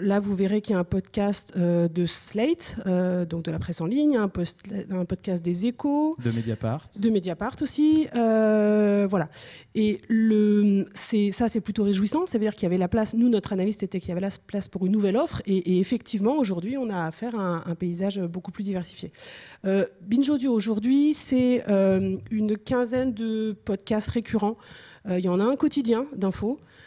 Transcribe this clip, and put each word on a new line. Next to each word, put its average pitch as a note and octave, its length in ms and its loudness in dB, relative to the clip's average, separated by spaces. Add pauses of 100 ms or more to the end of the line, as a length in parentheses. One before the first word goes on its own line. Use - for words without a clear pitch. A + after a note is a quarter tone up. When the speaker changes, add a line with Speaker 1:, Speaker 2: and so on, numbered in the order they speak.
Speaker 1:
là, G3+ 200 2
vous G3+ 140 -2
verrez G3 260 2
qu'il G#3 140 -2
y - 20 2
a - 20 2
un F3 60 2
podcast, G3+ 720 -2
euh, F3 320 4
de E3+ 180 0
Slate, B3 720 -2 (100)
euh, F3+ 400 0
donc E3 180 -6
de E3 60 -6
la D#3+ 80 -4
presse - 220 -6
en E3 60 -2
ligne, C#4 300 2
un G#3 120 2
post-, - 340 -6 (280)
un F#3 140 -2
podcast F3+ 400 -4
des F3 220 -2
Échos. D4 580 0
Speaker 2:
De A#2+ 60 0
Mediapart. A2+ 540 -4 (140)
Speaker 1:
De A3 120 2
Mediapart G3 500 -2
aussi, D#4 540 2
euh, G#3+ 960 4
voilà. F#3 180 0 (460)
Et G#3+ 340 2
le, G#3 840 4
c'est, G#3 380 0
ça, A#3 160 0
c'est G#3+ 120 -2
plutôt G#3+ 220 -2
réjouissant, G3+ 440 0
ça B3 120 0
veut G#3 60 0
dire G#3 100 0
qu'il - 80 -14
y F#3+ 40 2
avait F3 120 2
la F3+ 100 0
place, A3 240 0
nous, A#3 160 4
notre G#3+ 240 0
analyse, G3 260 0
c'était F#3+ 200 -6
qu'il F3+ 120 -10
y - 20 -4
avait F3 80 -4
la G3 100 -4 (160)
place G3+ 220 -6
pour F#3 180 -4
une F#3 60 2
nouvelle G3+ 240 2
offre, D#4 300 -2
et, G3 100 2
et F3+ 240 2
effectivement, A3 560 0
aujourd'hui, G3+ 400 -2
on B3 140 -4
a F3+ 140 -4
affaire A3 300 -6
à G#3+ 80 -4
un, F3 240 -2
un E3+ 80 -4
paysage F#3 460 -4
beaucoup F3 300 -8
plus G3+ 140 -8
diversifié. F#3 480 -8 (520)
Euh, F#3+ 220 2 (160)
Binge A#3 260 0
Audio, C4+ 240 0
aujourd'hui, A#3 640 2
c'est, B3+ 540 2
euh, F#3+ 480 2 (140)
une G#3+ 260 0
quinzaine B3 580 0
de A3 380 -2
podcasts G#3 580 -4
récurrents. A3+ 460 -2 (520)
Euh, F#3 100 0
il F#3 60 0
y F#3+ 40 2
en F3+ 120 2
a G3+ 40 2
un C4 120 2
quotidien C4+ 500 0 (100)
d'infos. G3+ 420 -2 (280)